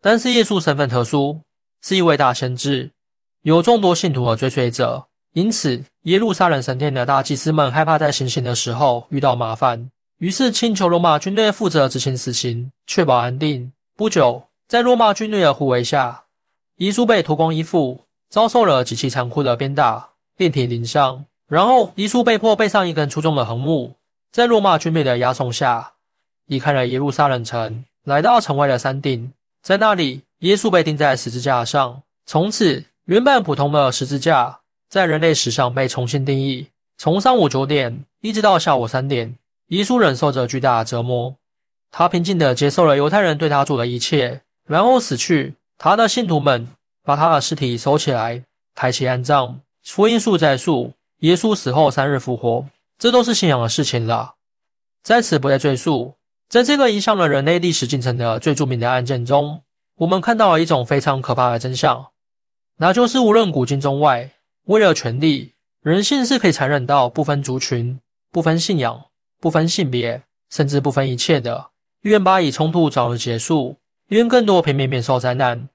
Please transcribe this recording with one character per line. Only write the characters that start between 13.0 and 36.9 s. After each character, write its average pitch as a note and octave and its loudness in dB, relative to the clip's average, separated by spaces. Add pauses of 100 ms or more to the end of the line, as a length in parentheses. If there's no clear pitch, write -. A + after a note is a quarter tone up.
保 C3 4
安 B2 -2
定。 C3+ -4 (240)
不 G#3+ -2
久， B2+ 2 (240)
在 A#3+ 0
罗 B3 4
马 A3+ 4
军 G#3+ -6
队 G#3 -2
的 D#3 4
护 C#3 -2
卫 B2 0
下， B2 -4 (520)
耶 F#3+ -2
稣 A#3 0
被 G#3+ 4
脱 D3+ -2
光 D#3+ 0
衣 D#3+ -2
服， C#3 -2 (300)
遭 A3 2
受 A#3 2
了 C#3 4
极 A#2+ -6
其 C3+ -4
残 B2 -4
酷 D3 -4
的 B2 0
鞭 C#3 -6
打， B2 0 (260)
遍 F3+ 2
体 C3+ -2
鳞 A#2 -6
伤。 C3 0 (220)
然 E3+ 2
后 A#3+ 4
耶 G3+ -4
稣 A#3+ 0
被 A#3 2
迫 A3 2
背 A3 0
上 F#3+ 0
一 E3 -6
根 D3+ -2
粗 D#3 -6
重 D#3 0
的 B2+ 0
横 A#2 -6
木， C3+ -2 (380)
在 A#3+ 2
罗 A#3 4
马 F#3+ 4
军 D#3+ -2
队 D#3+ 0
的 B2 0
押 B2 0
送 B2+ -4
下， A#2+ -2 (540)
离 C#3 -4
开 C#3+ -2
了 C3 0
耶 B2+ -4
路 C#3+ -2
撒 C#3+ 0
冷 B2+ -2
城， A2+ -8 (200)
来 C#3 0
到 A#3 4
城 D#3 -2
外 C#3+ 2
的 C3 0
山 C3+ -4
顶。 B2+ -6 (300)
在 G3 0
那 G#3+ 2
里， C#3 -2 (200)
耶 F#3 2
稣 G#3+ 0
被 F3+ 4
钉 D#3 -2
在 C#3+ 2
十 B2+ -6
字 A#2+ -6
架 B2 0
上。 C3 -2 (240)
从 F3+ 0
此， D3+ 0 (220)
原 G#3 2
本 C4 4
普 D#3 -2
通 C#3+ 0
的 C#3+ 2
十 B2+ -4
字 C#3 -6
架 C3+ 0 (300)
在 F#3+ 0
人 D#3 0
类 D#3+ 2
史 B2+ 0
上 B2 -2
被 C3 -2
重 B2 -4
新 C3+ -2
定 C3+ -2
义。 C3+ -4 (320)